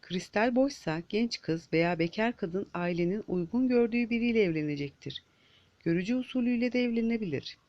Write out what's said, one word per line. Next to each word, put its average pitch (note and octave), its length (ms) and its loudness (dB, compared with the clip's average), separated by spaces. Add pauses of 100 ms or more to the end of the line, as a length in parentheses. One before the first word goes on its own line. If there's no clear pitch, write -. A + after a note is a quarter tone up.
Kristal G#3 540 -2
boşsa B3 540 0
genç A3+ 320 -2
kız E3 320 -4
veya E3+ 260 2
bekar G#3+ 380 0
kadın F#3 360 -6
ailenin F3 540 -2
uygun F#3 400 0
gördüğü A#3+ 420 2
biriyle A3+ 340 2
evlenecektir. D3 800 -4 (600)
Görücü F3+ 320 0
usulüyle B3 560 0
de B3 120 2
evlenebilir. A3+ 760 -2 (120)